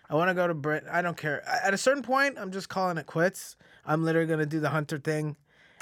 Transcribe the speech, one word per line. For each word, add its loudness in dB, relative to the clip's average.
I -8
wanna 4
go 2
to 2
Britain. -2
I 2
don't -2
care. -4
I, 0
at 4
a 2
certain 4
point, 0
I'm -8
just -8
calling 0
it -8
quits. 0
I'm 2
literally 2
gonna 2
do -2
the 0
Hunter -2
thing, -4